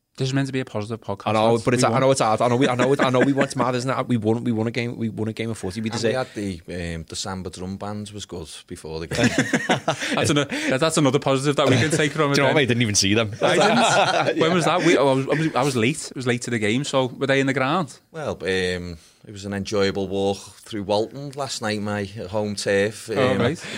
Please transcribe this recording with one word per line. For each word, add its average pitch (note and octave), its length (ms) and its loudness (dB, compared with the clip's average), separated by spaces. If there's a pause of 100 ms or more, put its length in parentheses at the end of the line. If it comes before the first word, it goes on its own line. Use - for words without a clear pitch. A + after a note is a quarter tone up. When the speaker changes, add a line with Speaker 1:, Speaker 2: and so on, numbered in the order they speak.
(180)
Speaker 1:
This C3+ 100 -2
is C3 60 -4
meant C#3 120 0
to C3 60 -8
be C3 80 -2
a B2+ 40 -4
positive G#2+ 420 -6
podcast, G2 200 -8
Speaker 2:
I G#2+ 60 0
know, A2 200 4
Speaker 1:
lads. A#2 100 2
Speaker 2:
but B2 120 2
it's, B2 80 2
Speaker 1:
We B2+ 60 4
Speaker 2:
I - 20 2
Speaker 1:
won. A2+ 100 2
Speaker 2:
know C3+ 100 4
it's C3+ 120 4
hard. A2 180 2
I B2 80 4
know A#2+ 80 2
we, C#3 100 4
I B2+ 80 2
know B2 160 2
it, C#3+ 120 2
I C3+ 80 2
know B2+ 100 4
we C3+ 140 4
want C3+ 200 0
mad, B2+ 200 0
isn't B2 160 -2
it? B2+ 180 0
We B2 80 2
won, A2+ 280 2
we B2 60 0
won A2 160 0
a A#2+ 40 -2
game. A#2+ 260 -4
We A2+ 140 -4
won G#2+ 180 -4
a G#2+ 60 -6
game A2+ 160 -4
of G#2+ 80 -6
footy. F#2+ 240 -6
We A2 80 -4
Speaker 3:
And - 20 -8
Speaker 2:
deserve A2+ 180 0 (240)
Speaker 3:
we G#2 140 -6
had E2+ 180 -8
the, E2+ 280 -6
um, E2 120 -8
the - 100 -14
Samba F#2 340 -8
drum F#2 260 -10
bands G#2 380 -10
was G2+ 100 -12
good F2 240 -12 (180)
before D#2+ 340 -10
the E2 80 -10
game. A#2+ 200 2
Speaker 2:
<laughs> - 840 -2
Speaker 1:
That's D3 160 0
ano-, C#3+ 160 2 (320)
that's D#3+ 180 0
another C#3 220 4
positive C3+ 380 2
that D3 120 4
we A#2+ 80 4
can D3 140 2
take D#3 220 2
from D3 200 2
it - 40 2
Speaker 2:
Do C#3+ 40 4
you C#3 80 4
know B2+ 60 4
what? - 0 -
Speaker 1:
then. D#3 80 4
Speaker 2:
I - 20 4
didn't A#2+ 180 2
even G#2+ 120 0
see G2 180 4
them. G#2+ 200 2 (100)
Speaker 1:
I D3 140 4 (680)
didn't. D#3 140 0
Speaker 2:
<laughs> - 20 4
Speaker 1:
When E3+ 140 4
was E3+ 100 2
that? E3 220 2
We, E3+ 100 6
I - 60 4
was, C3+ 240 4
I - 80 0
was, D#3+ 220 0
I B2 60 2
was C3+ 140 2
late. A#2+ 340 0
It - 60 -14
was B2+ 100 -6
late B2 160 0
to - 80 -6
the A#2+ 80 -2
game. A2 260 0
So C3 240 0
were C3+ 180 -6
they C3+ 140 2
in C3+ 60 2
the C3+ 60 0
ground? C#3 460 -2 (120)
Speaker 3:
Well, B2 300 -6
um, F2+ 560 -2 (300)
it A2 60 -18
was G2 120 -14
an G2+ 80 -6
enjoyable G2 560 0
walk G2 300 -2
through - 460 -12
Walton A2+ 520 -2
last C3+ 240 -8
night, G#2+ 220 -4
my G#2 220 -4
home G#2 500 -6
turf. G2+ 560 0
Speaker 1:
Oh, B2+ 220 2
Speaker 3:
Um, B2+ 60 0
Speaker 1:
right. C#3 240 -2 (160)